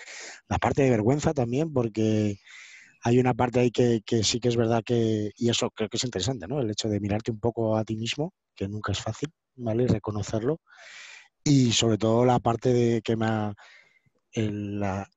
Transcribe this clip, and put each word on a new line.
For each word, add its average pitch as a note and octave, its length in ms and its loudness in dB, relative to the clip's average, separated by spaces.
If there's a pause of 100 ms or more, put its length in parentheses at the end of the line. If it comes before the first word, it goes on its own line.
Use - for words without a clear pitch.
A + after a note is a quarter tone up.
(500)
la G2+ 80 -2
parte B2+ 260 0
de C3 60 6
vergüenza B2+ 440 2
también, C3+ 380 -2
porque A2 680 0 (680)
hay A#2+ 160 4
una B2+ 160 4
parte B2 240 0
ahí B2 120 4
que, A#2 340 2
que A2+ 180 0
sí A#2 160 0
que B2 100 0
es A#2 80 0
verdad A#2 260 2
que, A2 540 0
y A#2+ 120 0
eso A#2 200 0
creo - 200 -4
que - 80 -6
es - 60 -4
interesante, F#2+ 440 -4
¿no? C#3 120 -4
El A2 120 -2
hecho G#2+ 180 -4
de G#2 100 0
mirarte G#2 320 -2
un G#2+ 80 -6
poco A2+ 380 0
a A2 80 -2
ti A2 100 -6
mismo, A#2 380 -6 (220)
que G2 120 -6
nunca G#2 240 -6
es G2 80 -4
fácil, - 320 -8 (240)
¿vale? A#2+ 280 -2
Y B2+ 40 0
reconocerlo. A2 720 -2 (840)
Y C3+ 280 4
sobre A2+ 280 2
todo A2+ 260 4
la B2 140 4
parte A#2 340 0
de A#2 300 2
que A2+ 120 0
me A2 120 0
ha, G#2+ 260 -2 (800)
el, G#2 480 -4
la, G2 380 -2